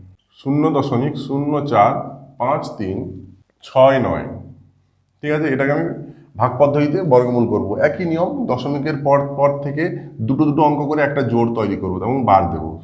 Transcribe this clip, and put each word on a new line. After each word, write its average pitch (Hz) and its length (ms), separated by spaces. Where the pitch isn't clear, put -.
শূন্য 143 220
দশমিক 131 380
শূন্য 139 260
চার 113 220
পাঁচ 139 220
তিন 98 180
ছয় 135 420
নয়। 80 200
ঠিক 147 140
আছে, 151 180
এটাকে 139 220
আমি 165 100
ভাগ 123 180
পদ্ধতিতে 147 400
বর্গমূল 123 400
করব। 95 160
একই 156 240
নিয়ম, 165 200
দশমিকের 143 540
পর, 143 140
পর 143 120
থেকে 147 220
দুটো 135 200
দুটো 147 200
অঙ্ক 147 200
করে 151 140
একটা 139 200
জোড় 117 260
তৈরি 101 240
করব 92 120
এবং 131 120
বার 95 140
দেবো। 80 180